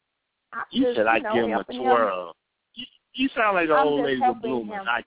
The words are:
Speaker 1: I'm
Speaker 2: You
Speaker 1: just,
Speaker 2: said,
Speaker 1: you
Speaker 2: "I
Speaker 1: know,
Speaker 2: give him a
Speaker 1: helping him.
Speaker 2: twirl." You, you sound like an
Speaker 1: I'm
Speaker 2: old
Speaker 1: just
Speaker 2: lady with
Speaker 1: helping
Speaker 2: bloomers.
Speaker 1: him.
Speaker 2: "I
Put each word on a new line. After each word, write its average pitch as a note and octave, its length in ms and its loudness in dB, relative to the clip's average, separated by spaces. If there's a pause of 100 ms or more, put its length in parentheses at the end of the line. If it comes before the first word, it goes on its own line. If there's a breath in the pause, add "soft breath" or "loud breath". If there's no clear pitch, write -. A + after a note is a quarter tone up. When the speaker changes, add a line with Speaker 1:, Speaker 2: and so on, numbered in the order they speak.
(520)
Speaker 1:
I'm A#2+ 180 -10
Speaker 2:
You - 140 2
Speaker 1:
just, B3 120 0
Speaker 2:
said, A2 80 -4
Speaker 1:
you A2 40 0
Speaker 2:
"I A2+ 120 4
Speaker 1:
know, G#3+ 140 -4
Speaker 2:
give A#3 100 2
him A3+ 60 -2
a A2 40 -2
Speaker 1:
helping A3 220 -6
him. B3 80 -8
Speaker 2:
twirl." F#3 520 2 (380)
You, B3 100 -16 (300)
you C4 220 -2
sound G#3 200 2
like E3+ 120 2
an D#3 80 4
Speaker 1:
I'm D3 100 4
Speaker 2:
old D3 140 2
Speaker 1:
just C#3 60 0
Speaker 2:
lady C3 140 0
with B2 40 0
Speaker 1:
helping A#2+ 260 0
Speaker 2:
bloomers. G#2+ 320 -4
Speaker 1:
him. G2+ 60 -6
Speaker 2:
"I A#2 180 -2